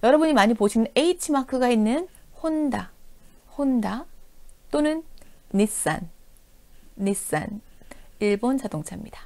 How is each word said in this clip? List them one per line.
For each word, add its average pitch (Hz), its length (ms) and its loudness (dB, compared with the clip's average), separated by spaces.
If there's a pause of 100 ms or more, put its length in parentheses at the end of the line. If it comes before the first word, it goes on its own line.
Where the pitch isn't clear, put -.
여러분이 302 300 6
많이 226 220 6
보시는 220 320 2 (100)
H 330 360 0
마크가 262 360 0
있는 240 400 2 (340)
혼다, 294 500 -2 (640)
혼다 254 480 0 (640)
또는 302 320 0 (500)
닛산, 196 560 0 (840)
닛산, 196 680 -4 (600)
일본 208 360 2
자동차입니다. - 680 -8